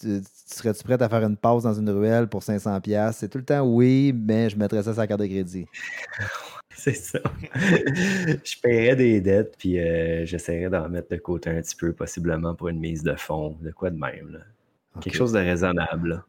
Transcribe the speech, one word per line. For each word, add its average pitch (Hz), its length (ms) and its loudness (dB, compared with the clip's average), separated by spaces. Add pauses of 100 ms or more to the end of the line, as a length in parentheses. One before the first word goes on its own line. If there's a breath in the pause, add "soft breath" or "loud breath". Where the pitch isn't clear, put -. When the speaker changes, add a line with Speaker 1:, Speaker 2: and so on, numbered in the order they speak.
Speaker 1:
tu, 101 220 -2
tu - 320 -18
serais-tu - 300 -2
prête 123 180 2
à 117 60 4
faire 113 160 2
une 107 120 2
pause 117 280 4
dans 113 100 2
une 107 160 0
ruelle 110 380 4
pour 101 160 -6
cinq 104 160 0
cents 98 200 -2
piastres ? 104 400 0
C'est 107 80 -6
tout 135 100 -6
le 131 60 -10
temps « 143 220 2
oui, 127 480 6
mais 113 340 2
je 104 80 -6
mettrais 104 280 0
ça 110 80 -2
sur 110 80 -2
la 107 80 0
carte 104 120 0
de 104 60 0
crédit ». 92 400 -4 (640 loud breath)
Speaker 2:
<laughs> - 460 -14
C'est - 180 0
ça. - 240 -6 (340)
Je 180 1080 0
paierais 120 340 4
des 120 260 6
dettes, 98 380 2
puis, 90 220 0
euh, 82 440 0
j'essaierais 85 460 -4
d'en 85 180 0
mettre 87 220 -6
de 107 60 -4
côté 85 340 -4
un 82 100 -2
petit - 140 -8
peu, 85 180 -2
possiblement 82 640 -4
pour 87 140 -6
une 85 100 -4
mise 80 240 -6
de 76 140 0
fonds, 78 440 -6
de 80 120 -10
quoi 92 180 -4
de 82 80 -6
même, 73 320 -8
là. 76 80 -16 (640)
Quelque - 140 -8
Speaker 1:
Ok. - 40 -4
Speaker 2:
chose 123 140 2
de 107 80 4
raisonnable, 85 680 0
là. 85 180 -6